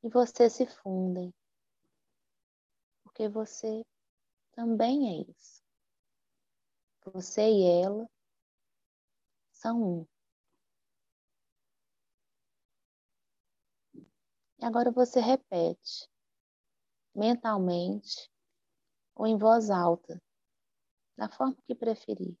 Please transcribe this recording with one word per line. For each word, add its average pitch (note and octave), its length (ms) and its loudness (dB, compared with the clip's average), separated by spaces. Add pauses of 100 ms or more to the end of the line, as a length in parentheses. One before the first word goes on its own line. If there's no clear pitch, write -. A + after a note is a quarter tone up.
E A#3 60 -6
vocês A#3+ 440 4
se B3+ 140 -2
fundem, F3+ 640 -6 (1700)
porque G#3+ 240 -8
você A3 560 -8 (680)
também A#3 580 0
é F3 220 -8
isso. - 320 -20 (1500)
Você F#3+ 380 0
e G#3 140 6 (200)
ela G#3 240 -4 (1400)
são A3 500 -4
um. D#3+ 60 -16 (4000)
E A#3 60 -8
agora A#3+ 260 0
você B3 280 2
repete, G3 880 -2 (1080)
mentalmente G3+ 1120 -2 (840)
ou - 100 -4
em A3 120 2
voz A3 340 4
alta, F3 500 0 (960)
da A3 120 -6
forma C4 260 -4 (100)
que B3+ 80 -6
preferir. G#3 680 -6